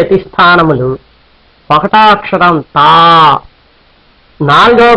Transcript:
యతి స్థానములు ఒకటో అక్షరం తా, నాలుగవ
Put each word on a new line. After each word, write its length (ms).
యతి 240
స్థానములు 680
ఒకటో 320
అక్షరం 400
తా, 160
నాలుగవ 560